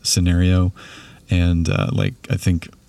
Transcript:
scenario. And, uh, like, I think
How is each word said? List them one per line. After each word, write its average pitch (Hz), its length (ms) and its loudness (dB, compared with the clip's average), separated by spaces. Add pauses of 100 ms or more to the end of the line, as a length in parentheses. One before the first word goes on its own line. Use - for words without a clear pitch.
scenario. 90 680 2 (580)
And, 87 380 2
uh, - 240 -2
like, - 220 -2 (160)
I 101 80 -2
think 90 320 -2 (200)